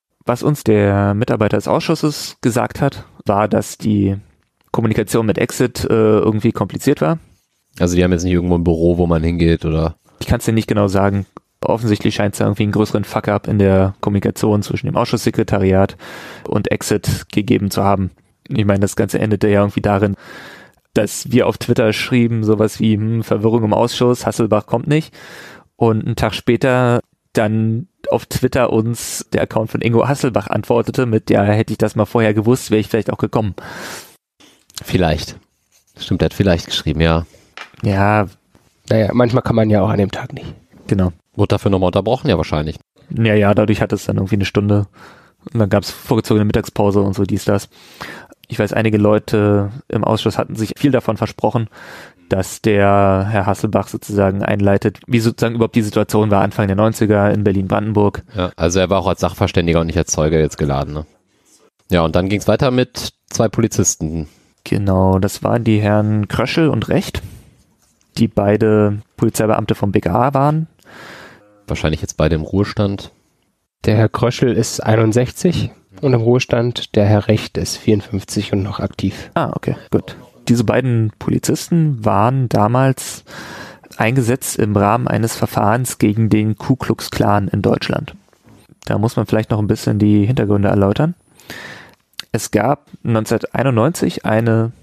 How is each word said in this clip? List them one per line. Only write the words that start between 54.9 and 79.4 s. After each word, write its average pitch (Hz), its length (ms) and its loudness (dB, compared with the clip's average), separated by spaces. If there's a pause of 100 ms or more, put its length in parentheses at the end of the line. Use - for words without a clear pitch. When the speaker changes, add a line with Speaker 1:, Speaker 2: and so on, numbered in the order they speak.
Speaker 1:
wie 120 140 0
sozusagen 117 360 -2
überhaupt 113 200 0
die 117 60 2
Situation 107 500 0
war 98 120 4
Anfang 101 240 -2
der 95 80 0
neunziger 104 560 2
in 104 120 0
Berlin-Brandenburg. 104 800 0 (120)
Speaker 2:
Ja, 90 200 -4
also 85 240 0
er 90 100 2
war 95 100 2
auch 90 80 -2
als 87 120 -2
Sachverständiger 85 600 0
und 82 60 -2
nicht 80 100 -4
als 80 140 -2
Zeuge 80 280 0
jetzt 78 180 0
geladen, 69 360 -4
ne? 76 120 -8 (840)
Ja, 87 120 2
und 82 140 2
dann 92 140 0
ging's 101 180 -4
weiter 120 240 2
mit - 420 -2 (160)
zwei 113 200 0
Polizisten. 85 800 -2 (360)
Speaker 1:
Genau, 95 560 2
das 95 240 -4
waren 113 200 0
die 110 160 2
Herren 107 480 2
Kröschel 147 420 0
und 110 200 -2
Recht, - 320 -2 (960)
die 117 100 2
beide 104 720 2 (140)
Polizeibeamte 110 600 0
vom 101 160 -2
B 101 100 2
K 87 120 -2
A 123 200 2
waren. 151 340 0 (1000)
Speaker 2:
Wahrscheinlich 80 340 -2
jetzt - 160 -10
beide 80 180 0
im 78 60 -2
Ruhestand. 101 680 -2 (760)
Speaker 3:
Der 110 100 2
Herr 110 140 4
Kröschel 120 440 0
ist - 280 -2
einundsechzig 113 880 0 (320)
und 135 120 2
im 117 80 2
Ruhestand. 120 720 0
Der 104 100 4
Herr 104 220 4
Recht - 300 0
ist 101 200 -6
vierundfünfzig - 760 -2
und 98 120 0
noch 101 160 -6
aktiv. - 560 -6
Speaker 1:
Ah, 165 180 -2